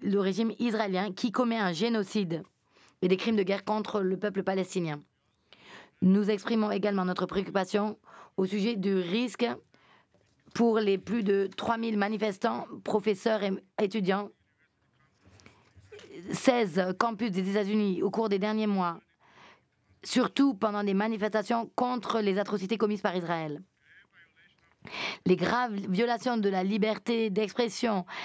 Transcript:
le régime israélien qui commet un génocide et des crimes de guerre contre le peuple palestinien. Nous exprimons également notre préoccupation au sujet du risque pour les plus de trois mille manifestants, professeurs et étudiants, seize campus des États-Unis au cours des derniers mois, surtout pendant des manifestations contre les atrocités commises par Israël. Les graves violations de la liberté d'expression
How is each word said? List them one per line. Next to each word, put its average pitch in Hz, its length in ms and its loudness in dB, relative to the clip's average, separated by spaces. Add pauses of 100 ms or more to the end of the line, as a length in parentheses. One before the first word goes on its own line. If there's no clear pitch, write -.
le 202 180 2
régime 196 380 0
israélien 208 540 0
qui 196 200 -2
commet 233 260 0
un 190 140 0
génocide 190 720 0 (580)
et 180 80 2
des 185 80 4
crimes 226 200 0
de 196 60 2
guerre 196 220 -2
contre 214 380 -2
le 185 160 0
peuple 196 240 -2
palestinien. 180 580 -2 (1000)
Nous 196 280 4
exprimons 214 400 0
également 202 360 0
notre 185 180 -2
préoccupation 196 760 -2 (380)
au 190 80 2
sujet 208 320 0
du 190 200 0
risque 208 500 0 (1040)
pour 226 260 4
les 196 200 2
plus 220 240 -2
de 196 340 2
trois 226 220 -2
mille 226 180 -2
manifestants, 208 680 0 (180)
professeurs 208 580 0
et 196 100 0 (280)
étudiants, 202 480 0 (2000)
seize 208 500 2 (160)
campus 226 320 0
des 185 200 -2
États-Unis 202 520 0
au 196 80 0
cours 226 180 -2
des 202 100 2
derniers 214 280 0
mois, 180 340 0 (1000)
surtout 254 520 2
pendant 208 300 0
des 196 100 2
manifestations 214 800 0
contre 247 460 0
les 202 180 2
atrocités 202 400 -2
commises 208 240 0
par 185 140 -2
Israël. 160 460 -4 (1600)
Les 180 100 8
graves 226 380 0
violations 226 640 0
de 202 120 2
la 185 140 2
liberté 214 680 0
d'expression 214 760 0 (180)